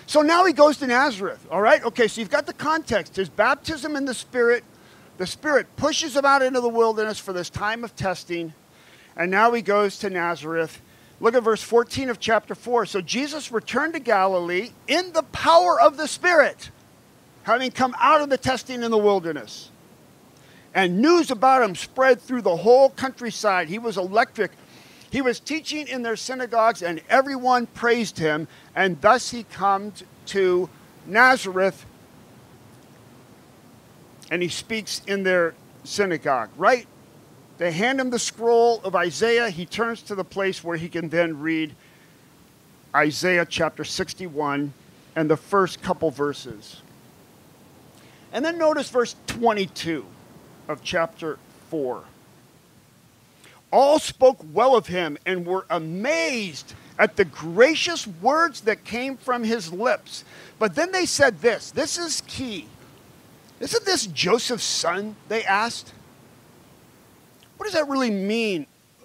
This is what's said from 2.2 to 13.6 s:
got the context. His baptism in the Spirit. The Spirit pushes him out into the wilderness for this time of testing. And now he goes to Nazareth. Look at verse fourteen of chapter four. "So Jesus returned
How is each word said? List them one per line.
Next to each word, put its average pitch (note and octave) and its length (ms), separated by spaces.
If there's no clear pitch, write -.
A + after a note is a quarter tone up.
got D4+ 160
the F4 80
context. C4+ 640
His F#3 140
baptism C#4+ 680
in C#4 80
the C4 100
Spirit. A#3+ 520
The F#3 80
Spirit C4 400
pushes C#4+ 400
him C#4 80
out C#4 160
into B3+ 180
the A#3+ 80
wilderness A3 520
for - 120
this F3 180
time A3+ 360
of - 100
testing. E3+ 580
And F3 160
now A3+ 220
he A#3 80
goes G3+ 380
to G3+ 100
Nazareth. E3 720
Look A#3 140
at A#3+ 80
verse G#3+ 200
fourteen A#3+ 460
of A3 100
chapter G#3+ 340
four. A#3 320
"So G3 140
Jesus C4+ 500
returned C4 440